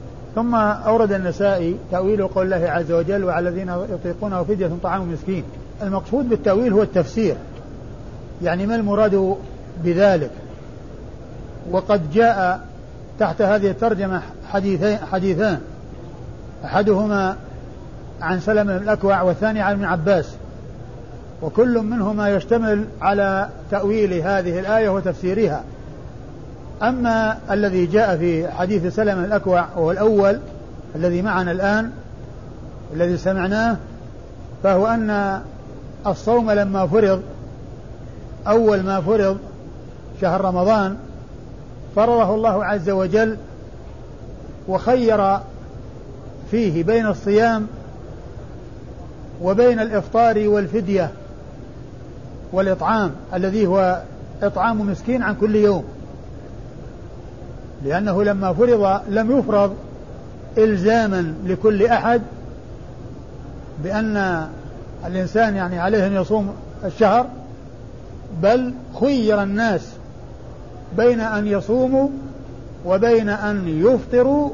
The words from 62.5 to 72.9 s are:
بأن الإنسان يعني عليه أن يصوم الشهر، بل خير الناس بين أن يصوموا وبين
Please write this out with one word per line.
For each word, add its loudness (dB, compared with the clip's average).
بأن 0
الإنسان 2
يعني -2
عليه 4
أن 0
يصوم 0
الشهر، 4
بل 4
خير 4
الناس 0
بين 4
أن -2
يصوموا 2
وبين 4